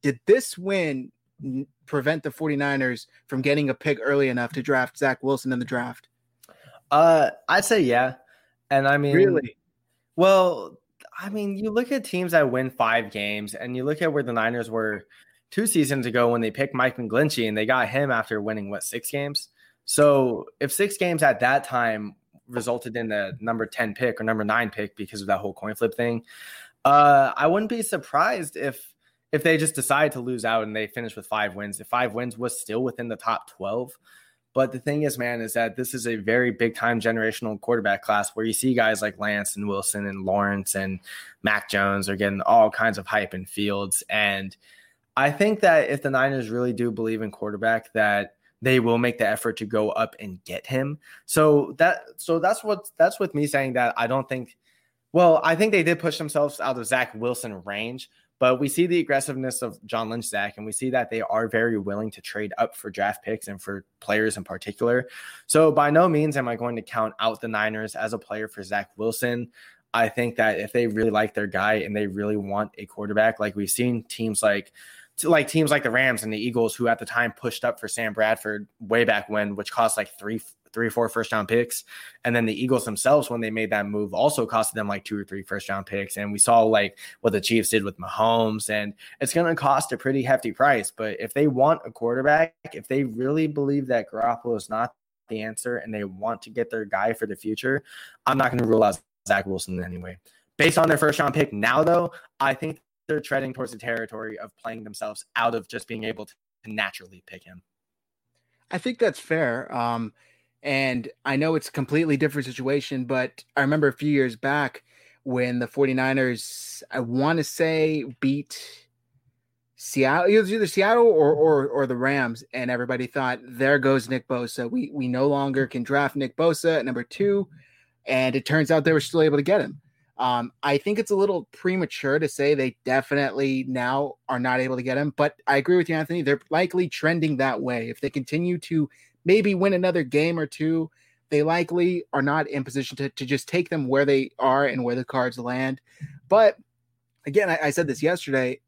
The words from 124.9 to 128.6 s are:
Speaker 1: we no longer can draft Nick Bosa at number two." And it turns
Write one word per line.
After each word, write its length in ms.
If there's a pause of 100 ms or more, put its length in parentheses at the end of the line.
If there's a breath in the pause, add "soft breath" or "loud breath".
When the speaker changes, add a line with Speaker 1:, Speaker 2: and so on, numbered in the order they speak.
Speaker 1:
we 140
no 180
longer 400
can 160
draft 320
Nick 220
Bosa 420
at 60
number 180
two." 460 (580 soft breath)
And 300
it 100
turns 240